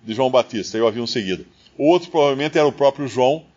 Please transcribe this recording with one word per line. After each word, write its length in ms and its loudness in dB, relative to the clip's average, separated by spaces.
de 80 -10
João 180 0
Batista 460 0
e 60 0
o 40 4
haviam 200 -2
seguido. 400 -4
O 80 0
outro 240 2
provavelmente 480 0
era 100 4
o 40 0
próprio 360 0
João 340 0